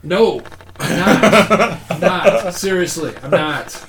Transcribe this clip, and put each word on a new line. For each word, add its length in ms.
No, 380
I'm 180
not. 800
I'm 100
not. 540
Seriously, 600
I'm 80
not 580